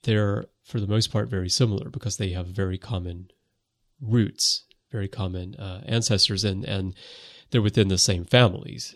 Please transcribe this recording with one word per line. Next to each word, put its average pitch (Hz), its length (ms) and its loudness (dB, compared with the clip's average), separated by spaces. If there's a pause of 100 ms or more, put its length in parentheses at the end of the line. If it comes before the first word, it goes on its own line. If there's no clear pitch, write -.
they're, 107 440 0 (180)
for - 160 -6
the 101 60 -2
most 107 260 2
part, 110 160 -2
very 92 200 -4
similar 107 420 0
because - 260 -6
they 98 140 -2
have 90 160 -6
very 92 320 -4
common 90 500 -8 (720)
roots, - 640 2 (280)
very 98 160 -4
common, 92 480 -6
uh, 95 300 -12
ancestors, 107 580 2
and, 98 200 0
and 95 300 -4 (560)
they're 117 120 4
within 104 260 4
the 95 100 2
same 87 260 2
families. - 720 2